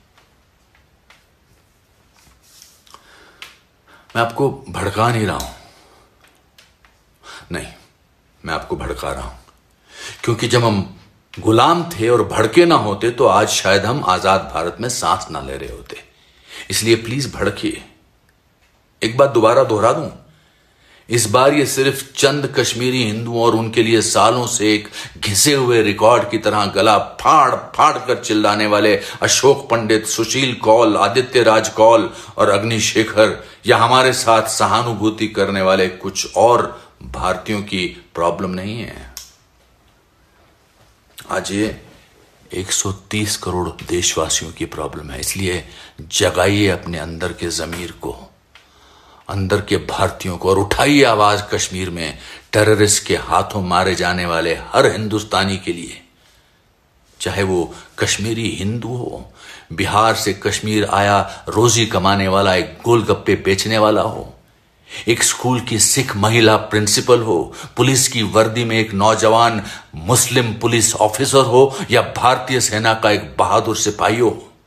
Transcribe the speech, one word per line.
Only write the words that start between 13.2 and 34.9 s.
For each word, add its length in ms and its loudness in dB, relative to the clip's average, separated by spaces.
आज 240 4
शायद 360 0
हम 180 -2
आजाद 500 0
भारत 280 -6
में 80 -6
सांस 420 -2
ना 100 -8
ले 160 -10
रहे 120 -12
होते। 340 -16
इसलिए 260 2
please 400 -6
भड़किए, 500 -6
एक 140 -2
बात 120 6
दोबारा 340 4
दोहरा 300 2
दूं, 160 -4
इस 160 0
बार 280 4
ये 120 2
सिर्फ 480 -2
चंद 440 0
कश्मीरी 460 -2
हिंदुओं 400 -4
और 120 4
उनके 280 0
लिए 180 2
सालों 460 2
से 280 0
एक 140 -6
घिसे 360 0
हुए 280 2
रिकॉर्ड 480 4
की 80 -4
तरह 280 0
गला 320 2
फाड़ 580 2
फाड़ 420 0
कर 260 -4
चिल्लाने 440 0
वाले 340 2
अशोक 480 2
पंडित, 360 0
सुशील 500 -2
कौल, 420 4
आदित्य 460 2
राज 260 4
कौल 440 4
और 120 2
अग्निशेखर 960 0
या 120 4
हमारे 360 4
साथ 340 2
सहानुभूति 800 -2